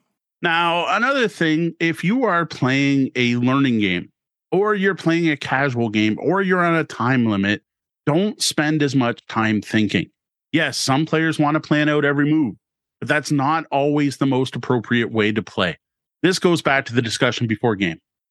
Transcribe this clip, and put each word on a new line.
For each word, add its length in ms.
Now, 540
another 320
thing, 520
if 240
you 200
are 220
playing 680
a 220
learning 420
game 300
or 220
you're 220
playing 340
a 80
casual 520
game 320
or 200
you're 220
on 120
a 100
time 400
limit, 360
don't 360
spend 400
as 140
much 320
time 340
thinking. 480
Yes, 260
some 280
players 340
wanna 200
plan 300
out 160
every 260
move, 240
but 80
that's 240
not 360
always 480
the 80
most 300
appropriate 560
way 220
to 100
play. 340
This 160
goes 220
back 240
to 100
the 60
discussion 440
before 300
game. 240